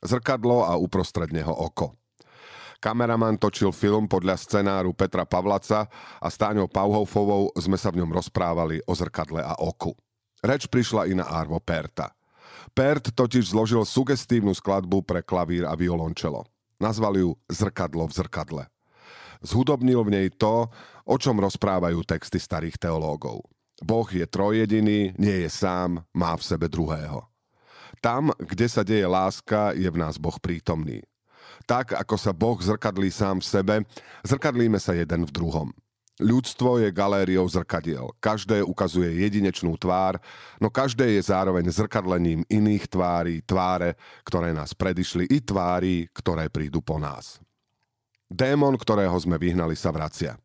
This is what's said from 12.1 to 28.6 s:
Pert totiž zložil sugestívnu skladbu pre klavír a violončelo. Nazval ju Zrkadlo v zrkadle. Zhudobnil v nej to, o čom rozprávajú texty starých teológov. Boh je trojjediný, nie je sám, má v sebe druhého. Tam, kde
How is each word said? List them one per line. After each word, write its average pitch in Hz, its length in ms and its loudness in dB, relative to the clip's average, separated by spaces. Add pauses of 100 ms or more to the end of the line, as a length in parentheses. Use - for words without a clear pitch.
Pert 139 400 2
totiž 120 420 2
zložil 110 320 4
sugestívnu 120 640 2
skladbu 98 540 0
pre 87 180 -4
klavír 87 400 0
a 80 160 -4
violončelo. 82 640 -2 (320)
Nazval 104 480 2
ju 87 60 4 (180)
Zrkadlo 85 640 -2
v - 100 -10
zrkadle. 78 440 -6 (760)
Zhudobnil 127 640 2
v 104 140 2
nej 95 160 2
to, 113 340 2 (400)
o - 80 4
čom 127 240 0
rozprávajú 92 640 0
texty - 380 -4
starých 80 340 -8
teológov. 76 720 -6 (320)
Boh 110 320 0
je 87 160 -2
trojjediný, 104 880 2
nie 101 220 2 (100)
je - 40 -4
sám, 90 600 -2
má 85 240 0
v - 80 -8
sebe 85 240 -2
druhého. 76 560 -6 (800)
Tam, 131 360 2
kde 113 280 0